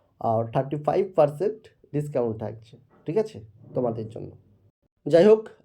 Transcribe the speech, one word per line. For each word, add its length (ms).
আহ, 320
থার্টি 240
ফাইভ 380
পার্সেন্ট 540
ডিসকাউন্ট 480
থাকছে, 360
ঠিক 100
আছে, 240
তোমাদের 340
জন্য। 220
যাই 180
হোক, 240